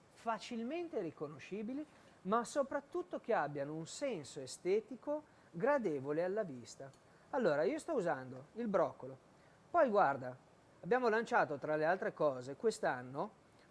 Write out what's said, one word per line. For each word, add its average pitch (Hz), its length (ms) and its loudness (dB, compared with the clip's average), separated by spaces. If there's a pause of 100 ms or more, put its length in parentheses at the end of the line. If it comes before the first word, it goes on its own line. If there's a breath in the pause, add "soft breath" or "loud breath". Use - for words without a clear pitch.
(140)
facilmente 247 840 -6
riconoscibili, 196 840 -8 (380 soft breath)
ma 226 200 2
soprattutto 294 760 -4
che 226 140 0
abbiano 147 400 0
un 160 120 -6
senso 156 540 -6
estetico 220 840 -2 (280 soft breath)
gradevole 170 720 0
alla 196 200 -2
vista. 135 460 -12 (420 soft breath)
Allora, 165 320 4
io 262 140 2
sto 320 160 -4
usando 135 600 -2
il 233 140 -6
broccolo. 151 500 0 (520 soft breath)
Poi 311 200 6
guarda, 139 460 4 (460)
abbiamo 233 280 2
lanciato 208 480 2
tra 151 180 0
le 156 100 2
altre 190 280 2
cose 135 420 0
quest'anno 151 840 -2 (340 soft breath)